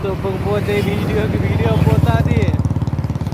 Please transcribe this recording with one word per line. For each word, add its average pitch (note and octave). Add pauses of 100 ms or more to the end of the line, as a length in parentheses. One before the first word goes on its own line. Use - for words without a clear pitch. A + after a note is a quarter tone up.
తొప్పకపోతే G3
వీడియోకి G#3
వీడియో -
పోతాది. A3 (800)